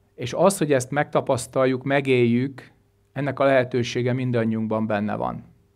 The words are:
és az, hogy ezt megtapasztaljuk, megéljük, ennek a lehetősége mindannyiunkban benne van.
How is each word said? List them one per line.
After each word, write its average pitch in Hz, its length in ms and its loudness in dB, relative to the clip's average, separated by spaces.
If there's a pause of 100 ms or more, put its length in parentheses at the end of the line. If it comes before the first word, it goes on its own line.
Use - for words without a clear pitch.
(140)
és 127 180 -8
az, 185 260 2
hogy 151 140 2
ezt 123 180 0
megtapasztaljuk, 131 920 0
megéljük, 131 880 0 (420)
ennek 135 260 -4
a 139 60 2
lehetősége 123 680 2
mindannyiunkban 113 760 -2
benne 107 280 -2
van. 117 300 -6 (320)